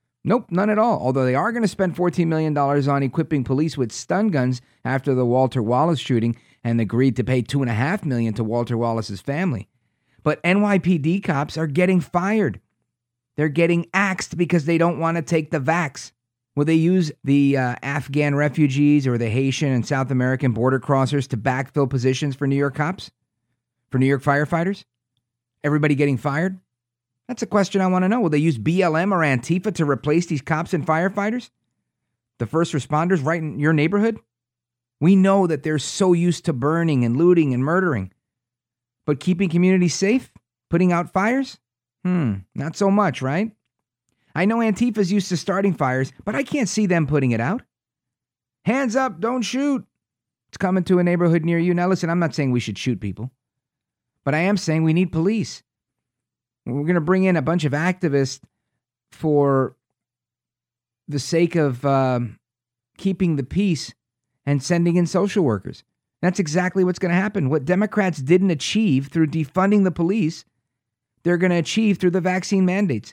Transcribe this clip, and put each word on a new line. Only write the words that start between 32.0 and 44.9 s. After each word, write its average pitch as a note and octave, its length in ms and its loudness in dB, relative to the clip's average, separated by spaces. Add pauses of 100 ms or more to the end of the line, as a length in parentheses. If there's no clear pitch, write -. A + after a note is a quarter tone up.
The A2+ 80 -4
first E3 260 0
responders D#3 500 0
right D#3+ 180 -2
in D3 180 -6
your D3+ 160 2
neighborhood? G3+ 440 2 (800)
We F3 160 6
know F#3+ 320 4
that D#3 160 -2
they're D#3 160 -2
so F3+ 360 2
used E3+ 320 0
to D#3+ 80 -2
burning D3 500 0
and A#2+ 140 0
looting E3 340 4
and B2 100 0
murdering. D3 500 -2 (920)
But D3 160 -2
keeping F3+ 300 0
communities F3+ 440 2
safe? A3+ 380 -2 (380)
Putting F3+ 200 2
out F3 220 -2
fires? A#3+ 460 -2 (460)
Hmm, E3+ 300 0 (200)
not D3+ 220 -8
so G3 140 2
much, G3 320 0
right? E3 280 -2 (840)
I E3 100 0
know A3 140 2
Antifa's G#3+ 540 0